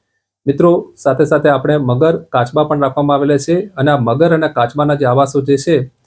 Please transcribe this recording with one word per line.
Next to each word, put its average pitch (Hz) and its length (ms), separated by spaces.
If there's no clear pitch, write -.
મિત્રો, 170 500
સાથે 139 280
સાથે 156 240
આપણે 139 280
મગર, 143 400
કાચબા 139 460
પણ 147 180
રાખવામાં 143 360
આવેલા 143 200
છે 175 280
અને 139 260
આ 143 60
મગર 135 360
અને 160 140
કાચબાના 143 480
જે 139 100
આવાસો 135 360
જે 139 160
છે 135 340